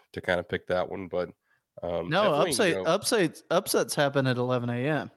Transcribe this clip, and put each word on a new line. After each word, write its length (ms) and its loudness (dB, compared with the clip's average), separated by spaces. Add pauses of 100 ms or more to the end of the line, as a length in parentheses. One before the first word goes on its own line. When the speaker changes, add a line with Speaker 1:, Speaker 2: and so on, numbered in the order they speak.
(120)
Speaker 1:
to 100 -10
kind 180 2
of 80 -8
pick 200 -4
that 200 0
one. 200 -10
But, 220 -4 (520)
um, 260 -4
Speaker 2:
No, 160 2
Speaker 1:
definitely, 280 2
Speaker 2:
upset, 180 2
Speaker 1:
you 60 0
know, 80 -2
Speaker 2:
upsets, 680 0
upsets 460 0
happen 320 2
at 100 2
eleven 320 0
A 80 -2
M. 400 -2